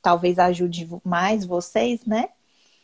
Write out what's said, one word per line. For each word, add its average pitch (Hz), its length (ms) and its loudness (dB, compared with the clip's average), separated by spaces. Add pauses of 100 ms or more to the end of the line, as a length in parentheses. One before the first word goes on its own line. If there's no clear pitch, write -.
talvez 175 380 2
ajude 175 480 0
vo-, 170 180 -14
mais 185 400 0
vocês, 220 600 -2
né? 220 240 -2 (540)